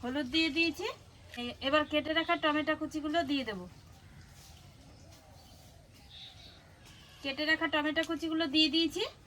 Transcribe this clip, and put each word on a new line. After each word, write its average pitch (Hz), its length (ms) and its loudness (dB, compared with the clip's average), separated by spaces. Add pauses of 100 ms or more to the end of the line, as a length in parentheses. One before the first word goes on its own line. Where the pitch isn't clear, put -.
হলুদ 262 320 -2
দিয়ে 320 220 4
দিয়েছি, 339 300 0 (560)
এ-, 240 140 -8 (120)
এবার 302 140 4 (100)
কেটে 302 260 0
রাখা 330 160 2 (100)
টমেটো 302 360 2
কুচিগুলো 311 380 -2 (120)
দিয়ে 277 180 0
দেবো। 185 160 -8 (3500)
কেটে 277 280 -2
রাখা 320 240 2
টমেটো 302 340 2
কুচিগুলো 320 360 0 (100)
দিয়ে 311 200 6
দিয়েছি 330 280 2 (240)